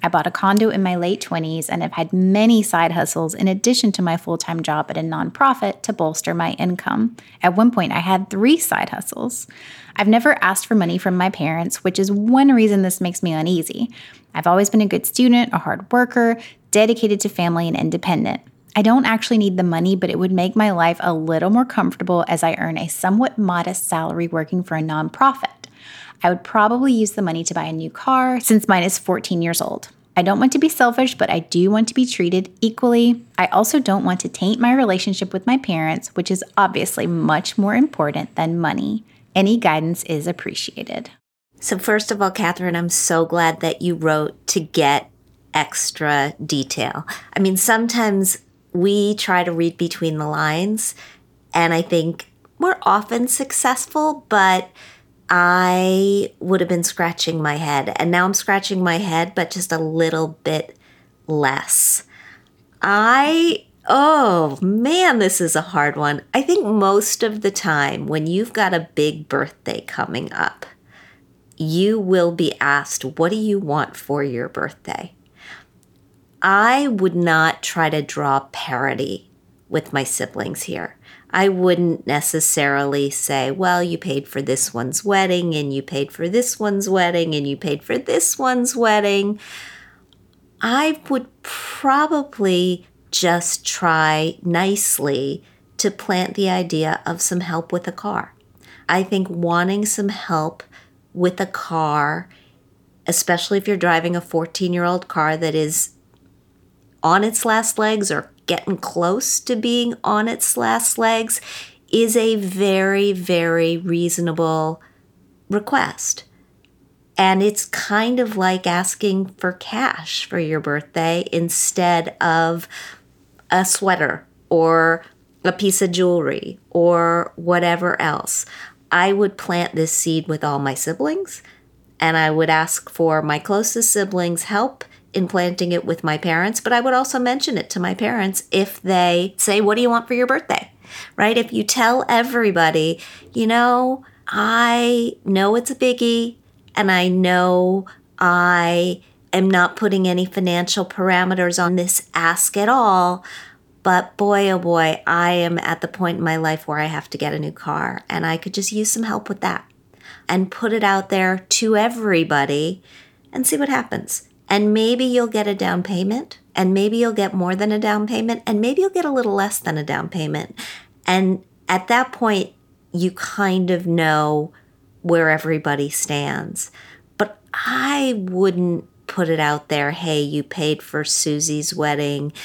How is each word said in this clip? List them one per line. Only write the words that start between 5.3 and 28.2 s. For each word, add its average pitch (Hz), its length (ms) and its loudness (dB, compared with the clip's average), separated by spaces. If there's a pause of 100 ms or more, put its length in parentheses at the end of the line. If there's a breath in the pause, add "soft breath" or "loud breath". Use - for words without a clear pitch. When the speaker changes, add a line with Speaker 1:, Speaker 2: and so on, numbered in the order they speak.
Speaker 1:
to 214 120 -6
bolster 165 400 -2
my 170 200 -2
income. 208 640 -2 (260 loud breath)
At 180 140 4
one 226 140 6
point, 208 220 0
I - 80 -2
had 190 280 0
three 233 300 4
side - 320 -2
hustles. - 560 -8 (500 loud breath)
I've 202 120 2
never 240 340 6
asked 185 240 0
for - 80 0
money 175 240 2
from 185 180 0
my 185 140 2
parents, 170 520 -4
which - 160 0
is 196 140 0
one 247 400 4
reason 214 300 6
this 185 180 -2
makes 180 220 -4
me 175 100 0
uneasy. 165 560 -2 (460 loud breath)
I've 160 140 0
always 190 200 4
been 214 140 4
a 208 40 4
good 185 200 -2
student, 240 480 4
a - 40 0
hard - 320 -6
worker, 240 480 2 (320 loud breath)
dedicated 214 500 4
to 202 100 -2
family 170 360 0
and 165 100 -2
independent. 170 640 -2 (360)
I 214 60 4
don't 240 220 6
actually 226 340 2
need 202 180 2
the 185 80 2
money, 175 320 2
but 185 140 -2
it - 80 -2
would 185 120 0
make 185 240 0
my 214 160 4
life 170 300 2
a 180 120 0
little 160 380 0
more 240 140 4
comfortable 180 640 0
as 170 160 0
I 165 100 0
earn 165 240 -4
a 170 80 -4
somewhat 220 500 0
modest 180 520 -2
salary 170 400 -4
working 165 340 -4
for 165 140 -6
a 160 60 -2
nonprofit. 156 840 -2 (560 loud breath)
I 175 60 4
would 180 160 0
probably 240 480 2
use 220 200 2
the 208 100 -4
money 165 220 -2
to 175 100 -6
buy 165 100 -2
a 160 80 -6
new 160 180 -6
car 254 480 0